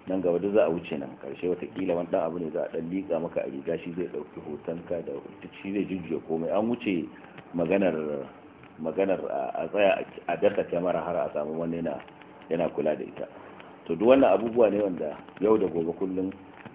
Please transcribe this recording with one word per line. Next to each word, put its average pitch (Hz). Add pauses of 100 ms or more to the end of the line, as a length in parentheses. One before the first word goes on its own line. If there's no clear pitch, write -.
Nan 92
gaba 87
duk 98
za 107
a 82
wuce 85
nan. 67
Ƙarshe 69
wataƙila 87
wani 85
ɗan 95
abu 80
ne 82
za 80
a -
ɗan 82
liƙa 90
maka 82
a -
riga, 69
shi 87
zai 85
ɗauki -
hotonka 82
da 69
duk 71
shi -
zai 101
jujjuya 85
komai. 82
An 101
wuce 107 (460)
maganar, 85 (880)
maganar 87
a, 67
a 82
tsaya 98
a, -
a -
dasa 98
kyamara 87
har 85
a 78
samu 76
wani 82
yana, 80 (460)
yana 82
kula 76
da -
ita. - (540)
To -
duk 98
wannan 131
abubuwa 110
ne 101
wanda 78 (180)
yau 107
da 98
gobe 82
kullum 95 (420)